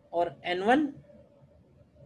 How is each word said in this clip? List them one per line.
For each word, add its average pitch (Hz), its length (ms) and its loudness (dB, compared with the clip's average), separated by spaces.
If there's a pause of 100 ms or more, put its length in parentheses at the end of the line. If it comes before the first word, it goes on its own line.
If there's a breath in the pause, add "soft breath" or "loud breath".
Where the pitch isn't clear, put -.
(140)
और 170 220 -2 (100)
एन 180 180 -2
वन 269 240 4 (1200)